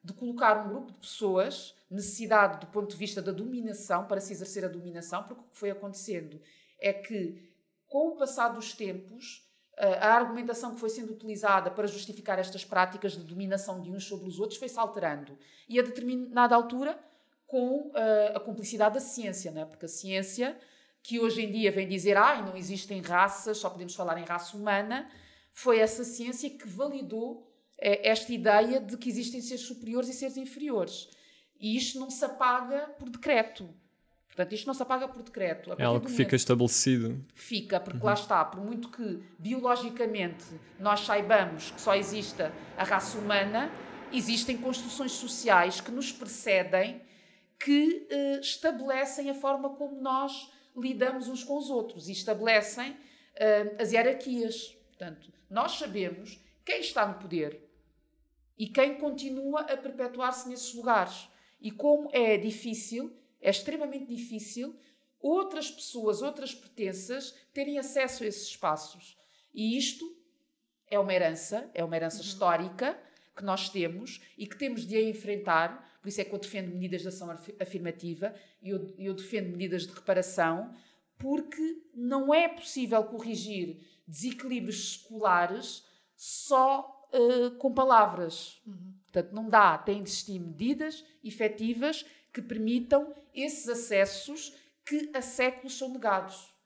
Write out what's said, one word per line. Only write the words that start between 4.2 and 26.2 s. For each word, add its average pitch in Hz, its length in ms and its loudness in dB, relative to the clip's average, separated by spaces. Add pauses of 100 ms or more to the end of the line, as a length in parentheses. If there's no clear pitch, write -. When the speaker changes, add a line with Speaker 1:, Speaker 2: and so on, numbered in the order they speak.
Speaker 1:
se 196 120 -10
exercer 185 300 -8
a 185 40 -4
dominação, 170 560 -8
porque - 180 -16
o - 40 -20
que - 120 -20
foi 202 140 -4
acontecendo 196 680 -10 (400)
é 196 140 2
que, 196 480 -6 (460)
com 302 220 2
o - 60 -6
passar 254 340 0
dos 220 240 -6
tempos, 190 680 -10 (340)
eh, 196 220 4
a 214 140 8
argumentação 233 600 2
que - 60 -10
foi 220 100 -2
sendo 220 240 -6
utilizada 202 580 2
para 208 160 -2
justificar 202 520 -4
estas 185 240 -6
práticas 185 500 2
de 165 100 -12
dominação 190 580 -6
de 175 100 -10
uns 190 140 -8
sobre 185 220 -8
os 170 120 -10
outros 214 200 -4
foi-se 247 200 -8
alterando. 156 580 -4 (300)
E 233 120 4
a 240 40 4
determinada 247 720 4
altura, 254 420 2 (500)
com, 269 480 0
eh, 214 400 4
a 202 40 0
cumplicidade 214 560 0
da 269 60 0
ciência, 185 500 -6
não 156 100 -8
é? 156 40 -6
Porque - 200 -14
a 160 40 -10
ciência, 190 680 -4 (440)
que 233 180 -4
hoje 226 240 2
em 208 80 -2
dia 208 200 4
vem 196 160 0
dizer, 190 300 4
"Ah, 240 240 6
não 190 160 -8
existem 190 440 -8
raças, 196 560 2
só 180 120 -4
podemos 175 260 -10
falar 170 240 -2
em 170 40 -10
raça 175 340 -6
humana", 208 520 -2 (420)
foi 233 280 4
essa 220 240 4
ciência 247 460 -6